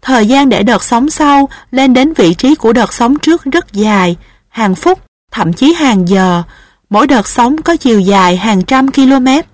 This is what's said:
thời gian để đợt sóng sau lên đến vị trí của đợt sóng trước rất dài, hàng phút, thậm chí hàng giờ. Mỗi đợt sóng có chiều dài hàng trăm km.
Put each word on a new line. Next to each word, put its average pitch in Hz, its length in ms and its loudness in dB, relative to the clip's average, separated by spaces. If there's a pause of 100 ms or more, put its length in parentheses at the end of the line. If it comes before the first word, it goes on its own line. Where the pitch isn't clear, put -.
thời 233 240 0
gian 277 220 2
để 226 140 0
đợt 208 200 0
sóng 247 280 0
sau 285 380 2 (220)
lên 262 240 2
đến 277 180 2
vị 175 220 2
trí 262 200 0
của 233 180 0
đợt 220 200 0
sóng 254 260 -2
trước 330 260 -2
rất 330 280 -4
dài, 202 440 -2 (320)
hàng 208 260 -4
phút, 359 260 -2 (300)
thậm 170 220 -4
chí 269 200 0
hàng 240 360 0
giờ. 185 340 0 (480)
Mỗi 220 160 0
đợt 254 220 0
sóng 262 340 -2
có 339 140 -2
chiều 226 240 0
dài 185 360 0
hàng 190 280 -2
trăm 269 260 0
km. 269 380 0 (260)